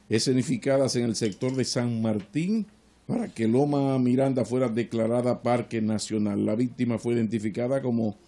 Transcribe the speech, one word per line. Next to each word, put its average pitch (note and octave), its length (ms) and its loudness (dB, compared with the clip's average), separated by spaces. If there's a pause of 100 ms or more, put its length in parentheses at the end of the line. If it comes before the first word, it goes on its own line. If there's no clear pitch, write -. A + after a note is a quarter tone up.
escenificadas B2+ 880 2
en B2 100 0
el A2+ 100 0
sector B2+ 400 -2
de B2+ 100 0
San A#2+ 360 -2
Martín D3+ 640 -2 (420)
para A#3 200 -2
que A2+ 200 -2
Loma C#3 520 2
Miranda B2+ 460 2
fuera B2 240 0
declarada A2+ 720 0
parque A#2+ 400 0
nacional. G#2 640 0
La G#2+ 100 0
víctima A#2+ 420 -2
fue A#2+ 180 -2
identificada A2+ 680 -2
como A2+ 360 -2 (100)